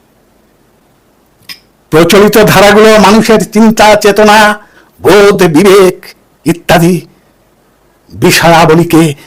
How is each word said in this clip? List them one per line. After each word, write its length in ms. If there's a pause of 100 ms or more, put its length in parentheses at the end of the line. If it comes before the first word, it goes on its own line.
(1900)
প্রচলিত 580
ধারাগুলো 520
মানুষের 520
চিন্তা 440
চেতনা, 640 (420)
বোধ, 420
বিবেক 600 (400)
ইত্যাদি 640 (1000)
বিষয়াবলীকে 1040 (120)